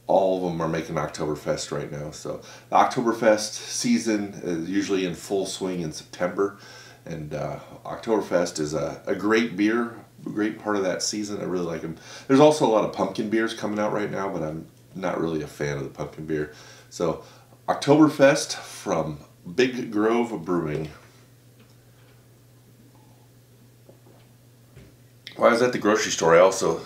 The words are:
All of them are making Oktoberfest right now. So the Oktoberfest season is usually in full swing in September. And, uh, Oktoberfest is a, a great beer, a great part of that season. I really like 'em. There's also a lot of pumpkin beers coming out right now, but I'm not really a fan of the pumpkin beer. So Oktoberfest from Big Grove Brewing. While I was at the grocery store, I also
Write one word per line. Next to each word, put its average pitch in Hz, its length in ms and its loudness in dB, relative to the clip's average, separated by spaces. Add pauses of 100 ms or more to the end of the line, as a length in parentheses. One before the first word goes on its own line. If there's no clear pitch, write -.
All 95 300 4
of 90 80 -2
them 82 180 -2
are 82 60 0
making 80 280 -4
Oktoberfest 76 760 -4
right 71 180 -6
now. 73 220 -10
So - 300 -10 (280)
the 104 60 0
Oktoberfest 107 800 4
season 110 800 0 (100)
is 85 260 -4
usually 95 360 0
in 85 100 -4
full 98 300 -2
swing 92 340 -6
in 78 140 -6
September. 98 640 -4 (480)
And, 78 280 -10
uh, 73 260 -6 (260)
Oktoberfest 90 760 0
is 76 140 -2
a, 78 340 -6
a 101 80 0
great 110 400 2
beer, 113 400 0 (300)
a - 40 -10
great 104 300 -4
part 104 160 -2
of 98 80 0
that 87 180 -2
season. 104 380 -6
I 90 60 -6
really 87 220 -4
like 82 180 -8
'em. 80 100 -8 (320)
There's 135 140 6
also 151 240 8
a - 20 2
lot 110 160 4
of - 80 -2
pumpkin 104 380 -4
beers 113 240 0
coming 104 260 -6
out 107 140 0
right 101 180 -4
now, 98 160 -4
but 87 160 -6
I'm 80 240 -8 (260)
not 90 280 -4
really 82 200 -2
a 73 60 -8
fan 71 300 -4
of 69 80 -6
the 67 40 -12
pumpkin 78 360 -12
beer. 76 260 -4 (380)
So - 340 -4 (460)
Oktoberfest 147 840 4
from 80 640 -6 (360)
Big 123 340 0
Grove 110 560 0
Brewing. 78 440 -2 (4000)
While 113 140 6
I 120 40 6
was 117 100 2
at 123 80 2
the 113 80 -4
grocery 104 320 2
store, 82 240 4
I 85 40 10
also 92 460 4